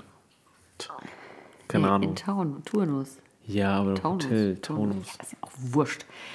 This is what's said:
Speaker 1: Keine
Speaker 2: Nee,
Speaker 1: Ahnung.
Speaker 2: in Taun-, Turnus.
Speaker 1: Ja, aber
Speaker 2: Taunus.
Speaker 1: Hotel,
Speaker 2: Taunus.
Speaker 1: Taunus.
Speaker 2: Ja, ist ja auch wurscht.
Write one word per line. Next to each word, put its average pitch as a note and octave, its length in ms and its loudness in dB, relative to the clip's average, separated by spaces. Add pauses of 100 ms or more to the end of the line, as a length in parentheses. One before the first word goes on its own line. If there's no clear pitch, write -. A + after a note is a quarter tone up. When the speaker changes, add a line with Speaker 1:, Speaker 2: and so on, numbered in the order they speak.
(1700)
Speaker 1:
Keine G2+ 180 4
Speaker 2:
Nee, G2 60 4
Speaker 1:
Ahnung. G2 180 4
Speaker 2:
in - 60 -4
Taun-, E3 480 -2
Turnus. C#3+ 540 0 (280)
Speaker 1:
Ja, G2 320 4
aber G2 160 4
Speaker 2:
Taunus. D#3+ 300 0
Speaker 1:
Hotel, G#2+ 340 2
Speaker 2:
Taunus. G#2+ 360 -2
Speaker 1:
Taunus. F#2+ 120 -6
Speaker 2:
Ja, - 160 -12
ist - 100 -14
ja - 100 -18
auch - 160 -10
wurscht. B2+ 480 0 (280)